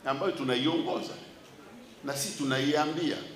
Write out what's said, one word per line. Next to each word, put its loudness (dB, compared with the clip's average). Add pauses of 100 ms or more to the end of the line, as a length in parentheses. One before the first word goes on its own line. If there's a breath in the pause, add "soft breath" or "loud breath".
ambayo 2
tunaiongoza. 0 (880)
Na -2
sisi -4
tunaiambia 2 (180)